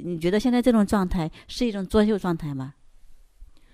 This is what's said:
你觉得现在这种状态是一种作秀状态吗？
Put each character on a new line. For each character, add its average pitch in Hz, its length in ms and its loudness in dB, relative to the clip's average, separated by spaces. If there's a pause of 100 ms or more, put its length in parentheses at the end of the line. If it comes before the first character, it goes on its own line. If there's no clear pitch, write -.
你 175 140 -6
觉 165 120 0
得 208 80 2
现 247 140 2
在 247 80 2
这 247 100 4
种 214 160 4
状 196 220 0
态 165 220 -2 (180)
是 - 160 -4
一 226 80 -2
种 196 140 -6
作 214 180 4
秀 214 140 0
状 175 180 -2
态 151 180 -8
吗？ 135 200 -10 (1000)